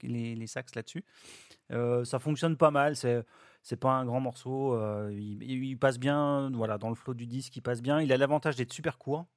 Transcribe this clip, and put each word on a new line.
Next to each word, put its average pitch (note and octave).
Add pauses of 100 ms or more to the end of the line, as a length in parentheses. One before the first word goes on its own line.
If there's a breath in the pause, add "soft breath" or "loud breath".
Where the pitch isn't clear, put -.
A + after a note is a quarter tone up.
les, A#2
les A2+
sax -
là-dessus. - (680 soft breath)
Euh, A#2+
ça A#2+
fonctionne D3+
pas D#3
mal, C#3+
c'est, A#2+ (400 soft breath)
c'est -
pas C3
un C3
grand B2
morceau, C3
euh, G#2+
il, G#2
il, C3
il C3+
passe C3
bien, C#3+
voilà, A2
dans A2+
le A#2
flow -
du A#2
disque, B2+
il B2
passe A#2+
bien. C#3+
Il D3
a C3
l'avantage C#3+
d'être B2
super D#3
court D3+